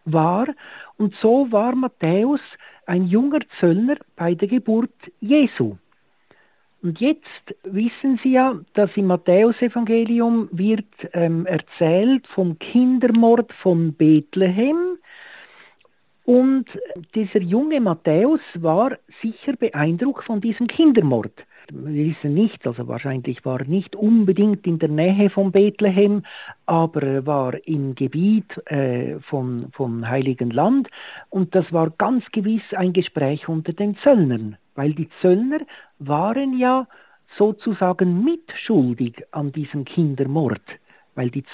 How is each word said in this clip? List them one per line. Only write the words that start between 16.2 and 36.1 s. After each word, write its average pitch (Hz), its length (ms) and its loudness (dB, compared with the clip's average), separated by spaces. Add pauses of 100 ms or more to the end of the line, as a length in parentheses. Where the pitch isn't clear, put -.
Und 262 420 4 (500)
dieser 214 240 0
junge 254 400 0
Matthäus 196 600 2 (140)
war 175 420 0 (240)
sicher 226 340 -6
beeindruckt 175 680 -2
von 214 180 -6
diesem 226 280 -4
Kindermord. 160 640 2 (380)
Wir 147 360 -4
wissen 151 260 -4
nicht, 202 340 0
also 120 220 -6
wahrscheinlich 127 560 -8
war 131 160 -4
er 135 60 -8
nicht 180 300 -4
unbedingt 208 720 2
in 170 120 0
der 160 100 0
Nähe 190 420 2
von 196 220 0
Bethlehem, 202 720 2 (420)
aber 165 380 0
er 135 240 -2
war 135 280 -2 (120)
im 139 300 -4
Gebiet, 180 600 -2 (140)
äh, 131 480 -2
von, 127 540 -6
vom 117 360 -6
Heiligen 127 420 -2
Land. 208 380 0 (400)
Und 190 280 -2
das 180 160 0
war 160 180 0
ganz 220 400 -2
gewiss 220 320 -2 (120)
ein 185 200 0
Gespräch 151 540 -2
unter 165 260 -4
den 202 220 -4
Zöllnern, 123 600 2 (200)
weil 147 180 -2
die 160 160 -8 (100)
Zöllner 233 400 2 (380)
waren 220 580 -2